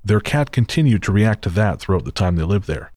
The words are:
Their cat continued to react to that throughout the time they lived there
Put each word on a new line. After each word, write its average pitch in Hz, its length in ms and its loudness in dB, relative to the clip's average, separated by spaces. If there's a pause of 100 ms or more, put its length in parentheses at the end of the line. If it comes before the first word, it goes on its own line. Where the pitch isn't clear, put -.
Their 104 160 2
cat 147 320 -2
continued 120 520 2
to 98 100 -2
react 107 300 2
to 101 80 -2
that 98 280 0
throughout 92 240 -2
the - 80 -8
time 90 240 0
they 80 80 0
lived 98 240 0
there - 300 -8